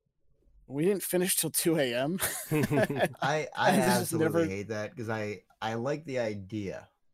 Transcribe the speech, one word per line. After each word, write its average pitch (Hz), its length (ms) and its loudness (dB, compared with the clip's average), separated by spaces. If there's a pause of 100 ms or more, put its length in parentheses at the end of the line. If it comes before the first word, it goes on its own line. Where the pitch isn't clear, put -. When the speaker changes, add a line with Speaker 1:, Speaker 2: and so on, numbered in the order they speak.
(640)
Speaker 1:
We 143 200 -2
didn't 196 180 2
finish 180 320 0
till 160 160 -2
two 165 260 2
A 131 160 2
M. 143 240 0 (160)
<laughs> - 80 -8
Speaker 2:
<laughs> - 100 -6
Speaker 3:
I, 147 560 2 (140)
I 147 340 0
Speaker 1:
I 190 200 4
just 202 140 4
Speaker 3:
absolutely 180 280 2 (240)
Speaker 1:
never 160 40 4
Speaker 3:
hate 98 240 -4
that 107 280 -4
'cause 113 120 -8
I, 107 340 -4 (180)
I 110 140 -2
like 139 300 -4
the 131 140 -4
idea 101 680 -6 (260)